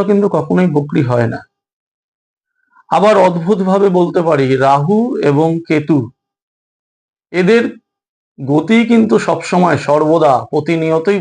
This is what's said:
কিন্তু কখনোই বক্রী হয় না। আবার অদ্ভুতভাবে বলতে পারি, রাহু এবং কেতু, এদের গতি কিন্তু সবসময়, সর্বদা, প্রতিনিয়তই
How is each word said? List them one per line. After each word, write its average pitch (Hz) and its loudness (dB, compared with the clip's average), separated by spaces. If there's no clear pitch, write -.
কিন্তু 202 2
কখনোই 175 -2
বক্রী 147 -2
হয় 120 0
না। 85 -10
আবার 202 2
অদ্ভুতভাবে 185 0
বলতে 180 0
পারি, 147 0
রাহু 143 0
এবং 147 0
কেতু, 151 0
এদের 196 2
গতি 151 0
কিন্তু 226 2
সবসময়, 180 -2
সর্বদা, 156 2
প্রতিনিয়তই 160 -2